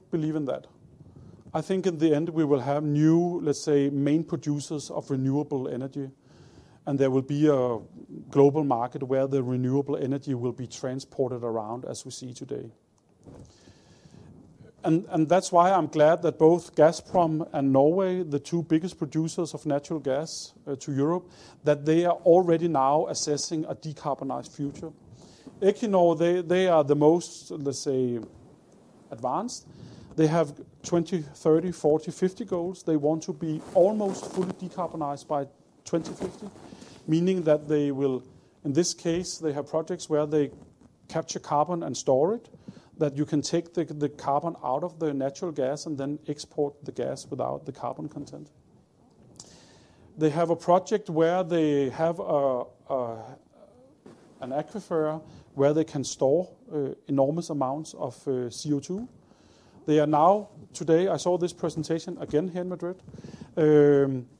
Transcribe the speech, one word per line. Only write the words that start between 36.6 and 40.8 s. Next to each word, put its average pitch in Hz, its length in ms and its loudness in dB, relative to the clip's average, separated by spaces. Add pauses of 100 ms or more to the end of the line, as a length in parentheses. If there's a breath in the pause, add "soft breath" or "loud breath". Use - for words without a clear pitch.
meaning 175 380 2
that 151 240 2
they 147 220 2
will, 135 320 0 (420 soft breath)
in 147 80 -2
this 170 200 2
case, 175 460 -4
they 160 140 -4
have 143 160 -6
projects 165 420 -6
where 151 160 0
they 147 240 0 (580)